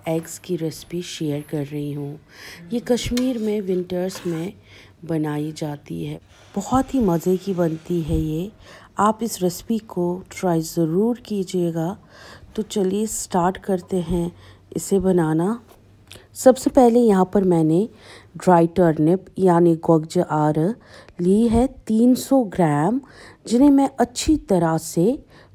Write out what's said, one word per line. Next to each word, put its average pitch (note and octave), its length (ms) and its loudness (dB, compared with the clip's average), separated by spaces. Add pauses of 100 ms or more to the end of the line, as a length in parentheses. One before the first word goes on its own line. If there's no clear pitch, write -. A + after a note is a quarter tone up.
eggs E3 300 -6
की F3+ 180 -8
रेसिपी D#3+ 480 -8
शेयर D3 460 -6
कर D3 160 -6
रही D3 260 -8
हूँ। D3 260 -10 (540)
ये A#3+ 100 -4
कश्मीर B3 560 -2
में G#3+ 240 -4
विंटर्स F#3 640 -4
में E3+ 260 -6 (520)
बनाई D3+ 520 -4
जाती E3 480 -10
है, D3+ 160 -10 (340)
बहुत C4 400 0
ही C4+ 80 2
मज़े F3+ 360 2
की F#3 160 -6
बनती E3 480 -2
है D#3+ 180 -2
ये। D#3+ 300 -4 (500)
आप G#3+ 220 2
इस A3 200 -6
रेसिपी F3+ 360 -4 (100)
को F3 240 -4 (180)
ट्राई E3+ 340 -2
ज़रूर F3 600 -2
कीजिएगा। F3 720 -4 (600)
तो A3 80 -6
चलिए G#3 440 -2
स्टार्ट F#3 520 -2
करते F#3 420 -4
हैं E3+ 280 -2 (460)
इसे G3 240 0
बनाना। F3+ 580 0 (760)
सबसे - 360 4
पहले A#3+ 300 6
यहाँ G3 240 6
पर F#3+ 200 0
मैंने E3+ 440 2 (480)
ड्राई E3+ 320 4
टर्निप E3+ 560 2 (140)
यानी E3+ 380 4
गोगजार D#3+ 840 0 (600)
ली G3+ 280 2
है A#3 180 2 (200)
तीन A#3 300 4
सौ C4 300 2
ग्राम, E3 540 0 (460)
जिन्हें B3+ 240 4
मैं C4+ 180 4 (100)
अच्छी B3 460 0
तरह E3 340 2
से G#3 400 0 (360)